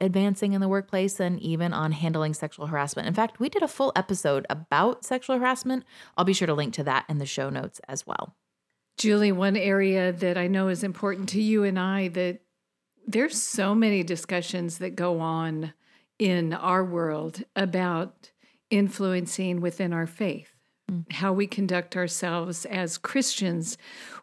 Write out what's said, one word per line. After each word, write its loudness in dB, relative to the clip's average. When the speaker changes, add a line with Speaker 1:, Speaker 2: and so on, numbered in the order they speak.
Speaker 1:
advancing 2
in 2
the 2
workplace 0
and 0
even 0
on 0
handling 0
sexual -8
harassment. -2
In 0
fact, 0
we 0
did 0
a 0
full 0
episode 0
about 0
sexual -2
harassment. -2
I'll 4
be 4
sure 2
to 2
link 0
to -4
that 2
in 0
the -2
show -4
notes -6
as -8
well. -8
Speaker 2:
Julie, 4
one 4
area 4
that 0
I 2
know 2
is 0
important -2
to 0
you 4
and 2
I, 0
that -2
there's 0
so 0
many 4
discussions -4
that -6
go 0
on -4
in 2
our 2
world -2
about 0
influencing 0
within -2
our -2
faith. -6
Speaker 1:
Mm. -6
Speaker 2:
How 0
we 2
conduct -2
ourselves -2
as -4
Christians, -2